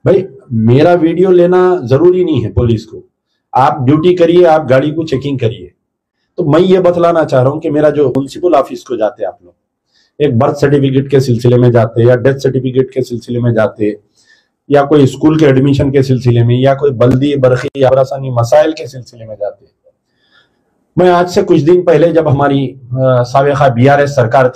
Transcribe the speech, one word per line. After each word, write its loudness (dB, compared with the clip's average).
भाई, 0
मेरा 2
video 0
लेना 2
जरूरी 2
नहीं -2
है -6
पुलिस -2
को, -20
आप 0
duty 2
करिए, 2
आप 2
गाड़ी 0
को -6
checking -6
करिए। -8
तो -6
मैं 2
ये 2
बतलाना 0
चाह 0
रहा 0
हूँ -8
कि -6
मेरा 0
जो 0
म्युनिसिपल -4
office -2
को -10
जाते -4
आप -10
लोग, -20
एक 0
birth -2
certificate -2
के 2
सिलसिले 0
में 2
जाते, 0
या 4
death 0
certificate -4
के -6
सिलसिले -8
में 0
जाते, -2
या 4
कोई 2
school 0
के 2
admission 0
के 0
सिलसिले 0
में, 0
या 2
कोई -2
बल्दी, 0
बरखी, -2
आबरासानी 0
मसाइल 0
के -12
सिलसिले -20
में -16
जाते। -12
मैं 2
आज 0
से -2
कुछ 2
दिन 2
पहले 2
जब 0
हमारी, 0
अ, -2
साबिका 0
बीआरएस 2
सरकार 0